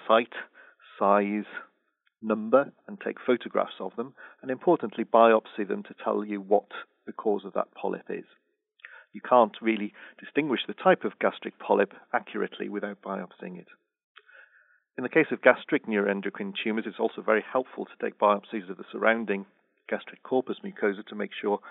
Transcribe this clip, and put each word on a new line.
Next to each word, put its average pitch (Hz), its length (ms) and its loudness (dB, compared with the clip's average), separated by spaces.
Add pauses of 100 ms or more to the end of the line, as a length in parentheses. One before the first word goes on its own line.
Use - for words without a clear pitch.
site, 113 260 2 (640)
size, 101 480 2 (800)
number, 110 480 2 (160)
and 104 120 -14
take 107 240 -8
photographs 101 560 -2
of 95 160 -10
them, 131 200 -10 (260)
and 131 80 -10
importantly, 127 560 0
biopsy 113 600 4
them 101 160 -4
to - 100 -20 (100)
tell 104 220 -2
you 104 160 -6
what 101 240 2 (400)
the - 80 -12
cause 101 320 -2
of 98 80 -16
that - 260 -4
polyp 95 300 -6
is. 92 160 -8 (880)
You 107 80 -18
can't 117 400 4
really 107 320 0 (260)
distinguish 143 480 -2
the 104 60 -8
type - 300 2
of 101 160 -6
gastric - 400 -4
polyp 101 340 2 (200)
accurately 104 540 -6
without 101 360 -10
biopsying 95 560 -12
it. 87 80 -20 (1300)
In 131 60 -8
the 123 60 -4
case 156 220 4
of 120 120 -6
gastric - 420 2
neuroendocrine 101 680 -2 (100)
tumours, 110 240 -4
it's 101 120 -10
also 113 220 -4
very 107 220 2 (100)
helpful 127 320 -4
to - 180 -16
take 110 140 -6
biopsies 101 540 0
of 90 60 -14
the 95 140 -16
surrounding 104 540 0 (420)
gastric - 360 -8
corpus 127 420 -4
mucosa 101 440 -4
to 104 60 -14
make 101 240 -8
sure, 101 200 -2 (120)